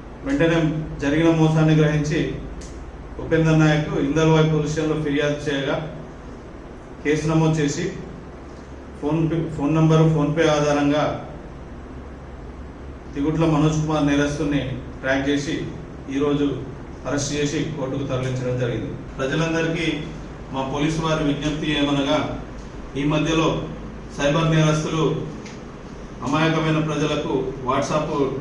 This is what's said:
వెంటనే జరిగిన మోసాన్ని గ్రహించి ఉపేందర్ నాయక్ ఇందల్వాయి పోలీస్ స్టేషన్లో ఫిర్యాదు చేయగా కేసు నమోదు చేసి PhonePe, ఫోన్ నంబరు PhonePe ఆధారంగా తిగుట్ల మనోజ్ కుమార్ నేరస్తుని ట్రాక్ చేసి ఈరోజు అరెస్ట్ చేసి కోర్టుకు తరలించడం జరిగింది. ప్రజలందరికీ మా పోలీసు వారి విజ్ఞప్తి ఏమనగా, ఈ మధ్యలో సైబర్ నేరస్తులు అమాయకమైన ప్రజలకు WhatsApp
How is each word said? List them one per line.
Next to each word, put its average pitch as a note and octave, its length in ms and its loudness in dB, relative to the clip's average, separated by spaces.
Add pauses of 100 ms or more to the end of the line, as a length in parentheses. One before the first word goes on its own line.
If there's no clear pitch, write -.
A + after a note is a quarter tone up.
(240)
వెంటనే D#3+ 600 2 (160)
జరిగిన D#3+ 340 4
మోసాన్ని D#3+ 400 6
గ్రహించి D3+ 600 2 (840)
ఉపేందర్ D#3 420 4
నాయక్ D3+ 380 4
ఇందల్వాయి D#3 520 4
పోలీస్ D3 220 2
స్టేషన్లో D#3 300 0
ఫిర్యాదు D3 480 0
చేయగా - 460 -2 (1080)
కేసు D#3 240 2
నమోదు D#3+ 300 4
చేసి D3 340 0 (1120)
PhonePe, D#3+ 440 0
ఫోన్ C#3+ 240 0
నంబరు D#3+ 280 8
PhonePe D#3 480 4
ఆధారంగా D3 760 2 (1900)
తిగుట్ల D3+ 300 0
మనోజ్ D#3 420 4
కుమార్ D3+ 200 2
నేరస్తుని C#3+ 720 0 (220)
ట్రాక్ C3+ 280 0
చేసి C#3+ 340 0 (540)
ఈరోజు C#3 420 2 (480)
అరెస్ట్ C#3+ 280 -2
చేసి D3 300 0 (140)
కోర్టుకు C3 260 -4
తరలించడం B2+ 540 -2
జరిగింది. A2+ 340 -2 (260)
ప్రజలందరికీ D#3+ 840 0 (520)
మా C3 220 -4
పోలీసు D#3 280 0
వారి D#3 220 0
విజ్ఞప్తి D3 480 -2
ఏమనగా, C#3+ 720 0 (520)
ఈ C#3+ 80 0
మధ్యలో D3+ 580 2 (560)
సైబర్ D#3 320 2
నేరస్తులు D#3 760 2 (960)
అమాయకమైన D#3 560 2
ప్రజలకు D3+ 720 0 (160)
WhatsApp D3 640 0 (100)